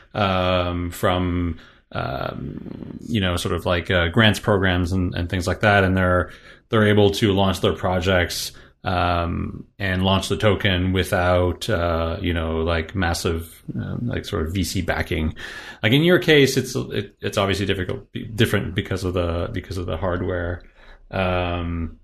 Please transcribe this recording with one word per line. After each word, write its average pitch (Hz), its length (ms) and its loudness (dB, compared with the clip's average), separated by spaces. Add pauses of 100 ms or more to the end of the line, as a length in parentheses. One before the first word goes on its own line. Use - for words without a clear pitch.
(140)
um, 90 760 0
from, 90 680 0 (340)
um, - 1080 -8
you 113 200 -2
know, 90 160 2
sort 90 160 -2
of, 85 140 -4
like, 87 240 0
uh, 87 180 4
grants 107 300 4
programs 90 540 2
and, 92 220 0
and 87 140 -2
things 92 180 -2
like 87 140 -2
that. 101 220 6
And 92 140 4
they're, 90 340 2 (380)
they're 107 180 4
able 104 240 6
to 101 220 2
launch 95 280 2
their 98 120 2
projects, 92 800 0 (300)
um, 87 840 -2 (120)
and 92 260 0
launch 95 240 2
the 101 80 0
token 92 560 2
without, 90 760 2
uh, 85 520 0
you 85 120 0
know, 80 280 -2
like, 82 340 -2
massive, 85 680 -2 (120)
um, 95 300 -6
like, 104 200 -4
sort 80 220 -4
of 87 80 -6
V 98 100 0
C 90 180 -4
backing. 80 520 -2 (480)
Like, 110 100 2
in 143 100 6
your 175 160 6
case, 147 380 6
it's, 127 200 -2
it, 110 440 -6
it's 104 160 -4
obviously 98 300 2
difficult, 95 400 -4 (280)
different 101 400 0
because 95 300 -4
of 90 100 -2
the, 87 380 -2
because - 240 -8
of 90 100 -6
the 92 100 -4
hardware. 90 680 -4 (480)
Um, 87 920 -4